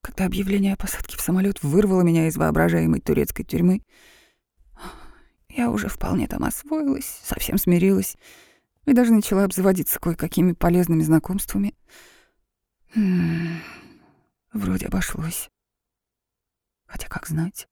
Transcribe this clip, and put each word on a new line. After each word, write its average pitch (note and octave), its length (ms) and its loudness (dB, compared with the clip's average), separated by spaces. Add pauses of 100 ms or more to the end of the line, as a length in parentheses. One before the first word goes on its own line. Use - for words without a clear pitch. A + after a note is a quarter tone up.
Когда - 220 -4
объявление G3 480 0
о - 40 -4
посадке - 400 -8
в - 40 -8
самолет F#3+ 420 0
вырвало F#3 380 4
меня E3 260 4
из D#3 100 -2
воображаемой D#3+ 640 2
турецкой - 460 -2
тюрьмы, F3+ 360 0 (1700)
я A#3+ 220 -2
уже G#3 180 -4
вполне - 400 -2
там - 160 -4
освоилась, C#4+ 800 -4
совсем - 340 -4
смирилась F#3+ 600 2 (680)
и C#4+ 80 4
даже A#3 200 6
начала G3+ 320 2
обзаводиться F#3+ 540 0
кое-какими F3 520 0
полезными E3+ 520 2
знакомствами. D#3+ 680 0 (1200)
М, E3+ 680 0 (880)
вроде F#3 360 -2
обошлось. - 600 -4 (1400)
Хотя - 220 -12
как - 200 -12
знать? D#3+ 440 -6